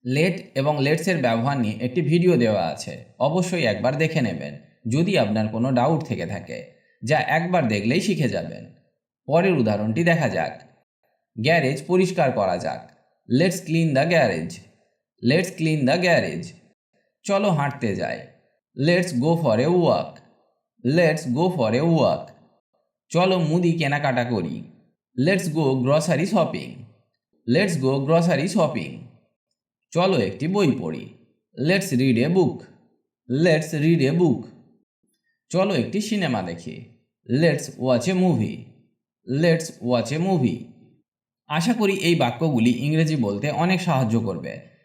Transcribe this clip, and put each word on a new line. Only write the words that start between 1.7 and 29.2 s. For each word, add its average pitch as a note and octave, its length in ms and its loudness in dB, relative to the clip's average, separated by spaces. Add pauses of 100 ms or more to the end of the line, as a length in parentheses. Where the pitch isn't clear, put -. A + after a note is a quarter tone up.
একটি B2 220 -2
ভিডিও E3 360 4
দেওয়া G#2+ 300 2
আছে, - 360 -10 (160)
অবশ্যই E3+ 440 0
একবার A2+ 340 0
দেখে D#3 240 0
নেবেন, D2 360 -6 (320)
যদি E3+ 280 0
আপনার G#2+ 300 0
কোনো A2+ 240 -2
ডাউট C3+ 320 2
থেকে F2 220 -6
থাকে, C#2 400 -10 (380)
যা C#3 160 2
একবার E3 480 0
দেখলেই G#2+ 340 0
শিখে D#3 280 0
যাবেন। F2 360 -8 (600)
পরের E3+ 320 2
উদাহরণটি A2 460 0
দেখা D#3+ 260 2
যাক। D2+ 320 -6 (800)
গ্যারেজ D3 460 0
পরিষ্কার F3 440 2
করা F#2 260 -2
যাক, C#2+ 340 -8 (400)
let's F3 240 2
clean E3 400 0
the D#3 160 2
garage, F#2+ 440 0 (760)
let's F3 320 0
clean D3+ 280 0
the D#3+ 80 2
garage। C#3 500 0 (760)
চলো G3+ 280 0
হাঁটতে C#3 440 -2
যাই, A#1 320 -6 (580)
let's F3 340 2
go D#3+ 180 2
for C#3 220 2
a D#3 100 2
walk, D3 500 2 (800)
let's D#3 380 2
go F3 220 0
for A2+ 180 0
a C#3+ 100 2
walk। C#3+ 460 2 (800)
চলো F#3 300 2
মুদি E3 320 2
কেনাকাটা C#3+ 520 0
করি, F2 400 -4 (560)
let's E3+ 260 2
go D3+ 220 0 (160)
grocery D#3 420 2
shopping, D#3+ 460 -2 (840)
let's F3 260 0
go C#3 280 0
grocery E3 380 2
shopping। F#2 500 -2 (960)